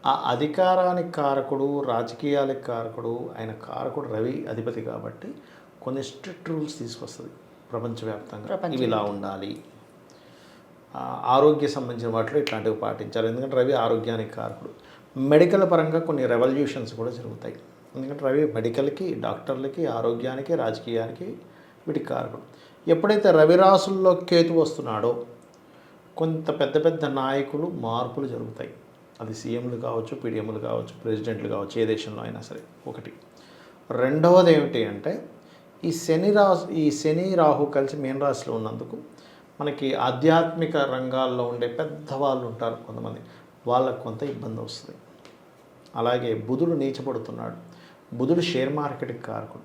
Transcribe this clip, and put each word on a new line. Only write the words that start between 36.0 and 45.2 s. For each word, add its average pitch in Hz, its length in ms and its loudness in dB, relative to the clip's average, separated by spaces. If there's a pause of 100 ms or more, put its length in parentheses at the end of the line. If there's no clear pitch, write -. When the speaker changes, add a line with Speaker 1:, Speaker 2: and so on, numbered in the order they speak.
Speaker 1:
రాశి, 196 420 4
ఈ 151 180 4
శని 170 440 0
రాహు 147 300 6
కలిసి 139 320 0
మీన 135 200 -4
రాశిలో 135 380 -2
ఉన్నందుకు 113 420 -6 (640)
మనకి 139 320 -2
ఆధ్యాత్మిక 160 840 2
రంగాల్లో 127 680 0
ఉండే 120 240 -2
పెద్దవాళ్ళు 127 800 -4
ఉంటారు 113 300 -4 (100)
కొంతమంది, 113 320 -10 (480)
వాళ్ళకు 127 360 0
కొంత 113 200 -8
ఇబ్బంది 113 380 -8
వస్తుంది. - 380 -14 (960)